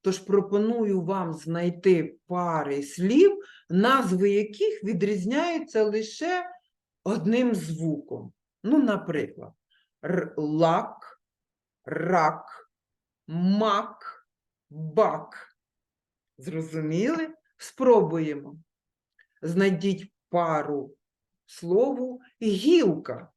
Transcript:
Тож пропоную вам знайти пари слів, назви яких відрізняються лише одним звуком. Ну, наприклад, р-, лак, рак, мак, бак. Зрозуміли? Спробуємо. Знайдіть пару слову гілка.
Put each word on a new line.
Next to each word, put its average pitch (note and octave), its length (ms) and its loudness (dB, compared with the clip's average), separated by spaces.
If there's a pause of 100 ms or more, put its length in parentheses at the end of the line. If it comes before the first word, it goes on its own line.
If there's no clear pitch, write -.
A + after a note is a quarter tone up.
Тож F#3 180 -2
пропоную G3+ 840 0
вам F3 300 -4
знайти E3+ 920 0
пари D#3+ 560 -2
слів, C#4 560 4 (300)
назви G3+ 600 2
яких G#3+ 540 -2
відрізняються G#3+ 1000 -2
лише D#4 680 -4 (540)
одним A3+ 500 0
звуком. D#3 800 -6 (300)
Ну, C#4 160 2
наприклад, G3 760 -2 (520)
р-, E3 320 -4
лак, D#3+ 880 -2 (600)
рак, D#3+ 880 -2 (580)
мак, G3+ 1000 -2 (420)
бак. D#3 840 -2 (840)
Зрозуміли? D#3+ 960 -4 (220)
Спробуємо. D#3+ 1000 2 (840)
Знайдіть F#3 680 0 (160)
пару D3+ 680 -2 (520)
слову B3 760 -2 (220)
гілка. G#3 960 0